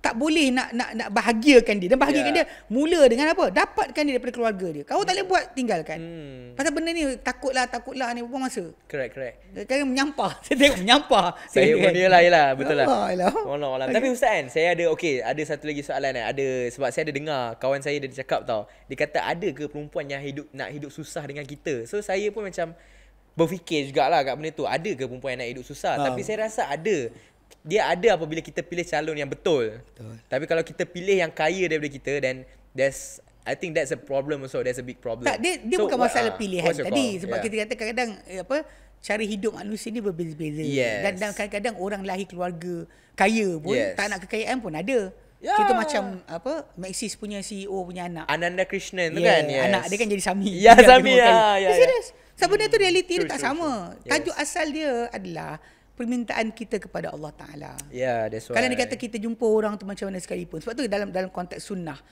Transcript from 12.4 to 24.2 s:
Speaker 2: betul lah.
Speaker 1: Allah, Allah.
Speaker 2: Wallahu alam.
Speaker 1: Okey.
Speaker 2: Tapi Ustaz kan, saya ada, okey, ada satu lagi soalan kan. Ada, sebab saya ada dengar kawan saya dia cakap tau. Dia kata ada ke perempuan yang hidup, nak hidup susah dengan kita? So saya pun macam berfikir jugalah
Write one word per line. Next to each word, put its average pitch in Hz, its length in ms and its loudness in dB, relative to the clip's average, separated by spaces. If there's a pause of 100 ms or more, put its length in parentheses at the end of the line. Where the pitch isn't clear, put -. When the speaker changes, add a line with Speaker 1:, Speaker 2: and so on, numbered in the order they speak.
Speaker 2:
betul 135 240 0
lah. 139 120 4
Speaker 1:
Allah, 262 140 2 (200)
Allah. 190 120 2 (120)
Speaker 2:
Wallahu 143 280 -4
alam. 131 120 -2
Speaker 1:
Okey. 131 100 -2
Speaker 2:
Tapi 254 140 2
Ustaz 240 220 2
kan, 160 180 0
saya 160 220 2
ada, 170 180 0
okey, 156 320 0
ada 135 220 -4
satu 147 220 -6
lagi 147 160 -6
soalan 139 300 -4
kan. 120 160 -4
Ada, 139 180 -2 (260)
sebab 135 180 -2
saya 160 140 -2
ada 151 100 -6
dengar 143 280 -4 (140)
kawan 139 240 -2
saya 143 200 -4
dia 135 120 -8
cakap 131 320 -4
tau. 113 180 -2 (260)
Dia 131 100 -10
kata 147 240 -2
ada 170 260 -4
ke 143 180 -6
perempuan 147 420 -10
yang 139 120 -10
hidup, 139 300 -10
nak 127 220 -12
hidup 143 180 -12
susah 160 320 -12
dengan 143 240 -12
kita? 135 400 -8
So 208 160 -6
saya 196 260 -4
pun 208 140 -6
macam 170 320 -6 (600)
berfikir 160 540 0
jugalah 143 340 4